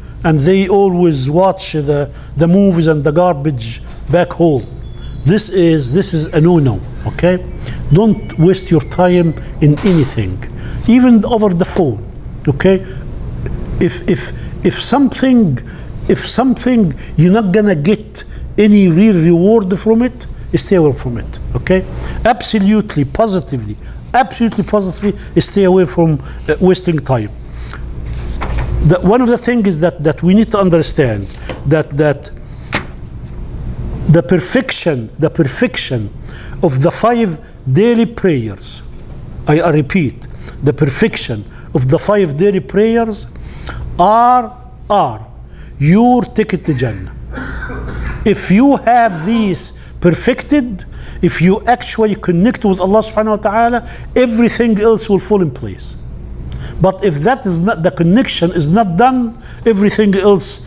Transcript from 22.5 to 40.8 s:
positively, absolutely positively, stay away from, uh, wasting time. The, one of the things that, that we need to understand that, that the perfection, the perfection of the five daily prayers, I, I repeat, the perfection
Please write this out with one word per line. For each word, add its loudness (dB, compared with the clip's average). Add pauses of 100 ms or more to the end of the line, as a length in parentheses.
positively, -2 (380)
absolutely 0
positively, -2
stay 2
away 4
from, 0 (300)
uh, 0
wasting 2
time. -2 (1600)
The, 6
one 4
of 2
the 4
things 0
that, 0
that 0
we 4
need 4
to 2
understand 2 (420)
that, 0
that 0 (1800)
the 6
perfection, 0
the -6
perfection -2 (540)
of 0
the 4
five 0 (260)
daily 4
prayers, -4 (640)
I, 2
I 2
repeat, 0 (400)
the 2
perfection 0 (300)